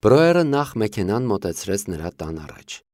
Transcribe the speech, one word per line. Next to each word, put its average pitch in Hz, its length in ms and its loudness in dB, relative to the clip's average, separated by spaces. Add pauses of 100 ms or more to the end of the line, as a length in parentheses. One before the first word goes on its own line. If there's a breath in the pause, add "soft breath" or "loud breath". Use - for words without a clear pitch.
Բրոերը 165 420 6
նախ 143 300 -2
մեքենան 107 540 -2
մոտեցրեց 98 560 -4
նրա 85 260 -8
տան 80 260 -10
առաջ։ - 420 -16 (160)